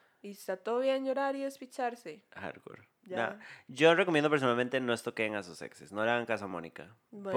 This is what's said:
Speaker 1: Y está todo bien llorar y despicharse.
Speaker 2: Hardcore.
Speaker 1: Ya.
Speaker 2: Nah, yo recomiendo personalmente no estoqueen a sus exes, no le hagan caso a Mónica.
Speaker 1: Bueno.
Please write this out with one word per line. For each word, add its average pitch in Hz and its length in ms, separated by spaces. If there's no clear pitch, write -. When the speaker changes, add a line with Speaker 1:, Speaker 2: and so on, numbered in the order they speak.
Speaker 1:
Y 202 80
está 196 260
todo 226 220
bien 269 260
llorar 269 300
y 277 80
despicharse. 254 800
Speaker 2:
Hardcore. - 520
Speaker 1:
Ya. 120 100
Speaker 2:
Nah, 117 220
yo 151 280
recomiendo 165 340
personalmente 127 500
no 123 140
estoqueen 113 420
a 101 60
sus 87 220
exes, 73 280
no 104 140
le 117 60
hagan 120 160
caso 104 180
a - 20
Mónica. 85 480
Speaker 1:
Bueno. 196 280